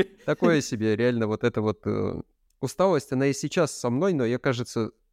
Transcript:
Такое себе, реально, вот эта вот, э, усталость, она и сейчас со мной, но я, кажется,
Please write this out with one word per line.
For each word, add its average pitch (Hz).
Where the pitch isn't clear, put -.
Такое 151
себе, 110
реально, 117
вот 107
эта 117
вот, 107
э, 101
усталость, 170
она 135
и 139
сейчас 156
со 123
мной, 170
но 131
я, 120
кажется, 120